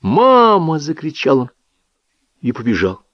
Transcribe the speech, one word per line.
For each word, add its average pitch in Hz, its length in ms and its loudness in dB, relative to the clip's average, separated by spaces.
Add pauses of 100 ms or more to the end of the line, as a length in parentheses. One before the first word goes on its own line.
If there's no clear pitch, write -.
"Мама!" — 202 760 2
закричал 147 600 -2
он 123 100 -6 (880)
и 120 140 -4
побежал. 98 600 -4